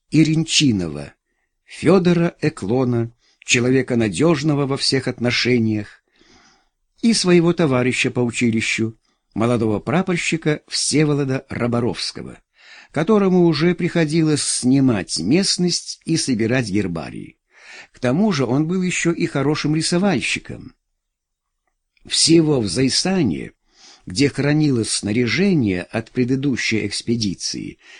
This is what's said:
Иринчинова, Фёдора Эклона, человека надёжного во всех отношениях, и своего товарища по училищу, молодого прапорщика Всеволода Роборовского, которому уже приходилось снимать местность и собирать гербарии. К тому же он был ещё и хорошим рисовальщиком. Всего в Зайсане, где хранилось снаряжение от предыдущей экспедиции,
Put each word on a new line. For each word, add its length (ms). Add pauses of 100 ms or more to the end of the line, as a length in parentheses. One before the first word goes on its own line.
(100)
Иринчинова, 1040 (500)
Фёдора 800
Эклона, 680 (360)
человека 500
надёжного 680
во 100
всех 320
отношениях, 920 (960)
и 140
своего 400
товарища 560
по 100
училищу, 800 (340)
молодого 460
прапорщика 880
Всеволода 840
Роборовского, 920 (500)
которому 560
уже 300
приходилось 640
снимать 800
местность 840
и 120
собирать 520
гербарии. 680 (540)
К 80
тому 320
же 120
он 220
был 160
ещё 300
и 140
хорошим 500
рисовальщиком. 960 (1300)
Всего 540
в 60
Зайсане, 880 (520)
где 240
хранилось 640
снаряжение 920
от 280
предыдущей 760
экспедиции, 920 (220)